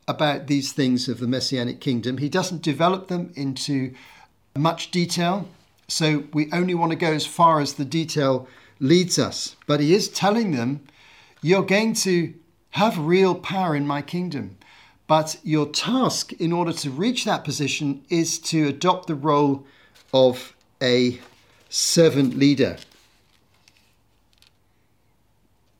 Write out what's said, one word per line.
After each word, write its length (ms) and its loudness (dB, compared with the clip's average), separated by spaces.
about 380 -2
these 240 0
things 380 0
of 100 -6
the 80 -4
Messianic 540 -2
kingdom. 360 -2
He 120 -4
doesn't 320 -2
develop 480 0
them 260 -6
into 580 -4
much 340 -2
detail, 600 -2
so 420 0
we 220 -2
only 200 0
want 200 0
to 40 -4
go 140 0
as 140 -2
far 340 4
as 140 -2
the 100 -6
detail 640 0
leads 400 4
us. 460 -4
But 160 2
he 120 4
is 140 2
telling 440 0
them, 280 -2
"You're 240 2
going 280 2
to 260 0
have 280 0
real 380 4
power 400 -4
in 100 -2
my 160 -2
kingdom, 540 -8
but 360 0
your 240 0
task 640 -2
in 220 -2
order 180 -2
to 180 -6
reach 360 -2
that 180 -2
position 640 -4
is 300 0
to 140 2
adopt 420 -2
the 220 -4
role 360 2
of 400 2
a 380 2
servant 720 2
leader." 400 2